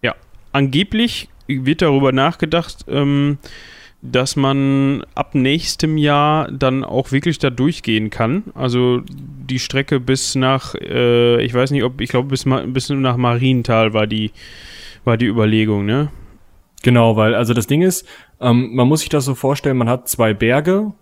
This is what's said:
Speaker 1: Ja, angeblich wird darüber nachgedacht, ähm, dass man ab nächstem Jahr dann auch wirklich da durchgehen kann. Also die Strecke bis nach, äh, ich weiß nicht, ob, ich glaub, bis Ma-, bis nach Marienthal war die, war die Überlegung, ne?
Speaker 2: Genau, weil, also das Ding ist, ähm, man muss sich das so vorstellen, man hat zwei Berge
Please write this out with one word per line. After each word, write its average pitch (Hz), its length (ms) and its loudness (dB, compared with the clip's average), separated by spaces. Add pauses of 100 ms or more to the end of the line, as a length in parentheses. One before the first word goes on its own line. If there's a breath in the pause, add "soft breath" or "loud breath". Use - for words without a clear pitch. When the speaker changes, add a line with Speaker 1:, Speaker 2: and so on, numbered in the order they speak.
Speaker 1:
Ja, 120 140 -2 (360)
angeblich 170 760 -2 (180)
wird 139 360 0
darüber 139 280 4
nachgedacht, 156 760 -2
ähm, 143 500 0 (640 loud breath)
dass 127 340 -2
man 139 680 0 (100)
ab - 220 -6
nächstem 156 640 0
Jahr 147 540 0
dann 135 320 -2
auch - 280 -4
wirklich 147 260 0
da 139 140 0
durchgehen 117 580 -2
kann. 135 360 -2 (100)
Also 123 520 0
die - 520 -10
Strecke 135 400 -2
bis 127 340 -2
nach, 131 400 0
äh, 120 680 2
ich 113 100 -4
weiß 127 160 0
nicht, 143 140 0
ob, 127 180 -4
ich 120 80 -4
glaub, 135 200 0
bis 135 180 -2
Ma-, 131 180 0
bis 127 240 -4
nach 131 280 0
Marienthal 120 760 2
war 107 140 2
die, 107 240 -4 (720 loud breath)
war 117 140 2
die 120 100 2
Überlegung, 107 580 2
ne? 135 240 0 (720 soft breath)
Speaker 2:
Genau, 117 320 6
weil, 110 180 2
also 113 220 0
das 117 100 0
Ding 147 160 2
ist, 180 260 0 (320 loud breath)
ähm, 120 360 2
man 127 120 4
muss 156 120 2
sich - 100 -8
das 143 160 0
so 135 80 -2
vorstellen, 135 440 -2
man 117 120 0
hat 127 180 -2
zwei 110 280 0
Berge 160 680 0